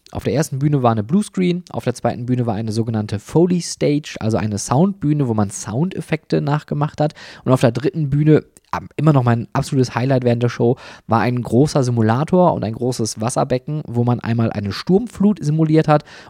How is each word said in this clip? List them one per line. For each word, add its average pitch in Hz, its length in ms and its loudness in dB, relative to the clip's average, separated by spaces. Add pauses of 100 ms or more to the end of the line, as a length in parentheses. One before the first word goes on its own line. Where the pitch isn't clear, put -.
(100)
Auf - 140 -8
der 101 100 0
ersten 139 240 -2
Bühne 147 240 0
war 120 80 4
eine 110 140 0
Bluescreen, 180 640 -2
auf 147 140 -10
der 123 100 -2
zweiten 117 320 -4
Bühne 123 200 0
war 113 100 -2
eine 110 160 -4
sogenannte 110 480 -4
Foley 175 400 0
Stage, - 580 -4
also 110 200 0
eine 101 200 -2
Soundbühne, 147 680 0
wo 113 60 -2
man 104 160 0
Soundeffekte 156 920 -4
nachgemacht 147 600 -2
hat 151 140 0 (300)
und 123 80 2
auf 131 80 4
der 123 100 4
dritten 139 400 -2
Bühne, 147 320 4 (340)
ähm, 92 200 -10
immer 151 160 4
noch 139 100 4
mein 117 300 2
absolutes 131 420 -2
Highlight 123 300 0
während 120 180 2
der 120 60 2
Show, 120 280 0 (300)
war 110 140 2
ein 123 200 0
großer 131 440 2
Simulator 123 680 2
und - 100 -4
ein 107 100 -4
großes 120 460 -4
Wasserbecken, 135 680 -2
wo 120 160 -2
man 120 160 2
einmal 117 320 0
eine 101 220 -6
Sturmflut 202 720 0
simuliert 156 420 2
hat 151 160 4 (280)